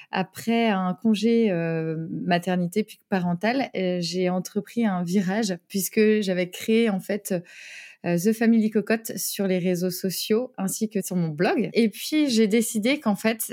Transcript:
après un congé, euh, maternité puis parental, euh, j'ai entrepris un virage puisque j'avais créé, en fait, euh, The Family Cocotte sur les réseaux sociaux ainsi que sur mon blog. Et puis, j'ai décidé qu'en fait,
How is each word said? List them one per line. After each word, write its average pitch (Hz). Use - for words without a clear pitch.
après 226
un 185
congé, 226
euh, 165
maternité 175
puis -
parental, 202
euh, 180
j'ai 175
entrepris 202
un 180
virage 185
puisque 214
j'avais 180
créé, 226
en 196
fait, 202
euh, 175
The 190
Family 226
Cocotte 220
sur -
les 185
réseaux 180
sociaux 214
ainsi 196
que 196
sur 185
mon 170
blog. 196
Et 226
puis, 294
j'ai 220
décidé 226
qu'en 208
fait, 226